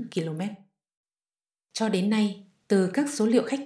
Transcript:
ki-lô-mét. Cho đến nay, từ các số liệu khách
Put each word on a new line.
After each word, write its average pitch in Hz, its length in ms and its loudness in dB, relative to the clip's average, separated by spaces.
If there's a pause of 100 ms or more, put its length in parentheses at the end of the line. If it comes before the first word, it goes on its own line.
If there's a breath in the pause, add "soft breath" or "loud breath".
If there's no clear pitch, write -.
(100)
ki-lô-mét. 165 400 -4 (1200)
Cho 220 160 -2
đến 190 220 0
nay, 214 360 0 (220)
từ 190 260 4
các 285 200 0
số 214 120 2
liệu 233 160 4
khách 269 240 -4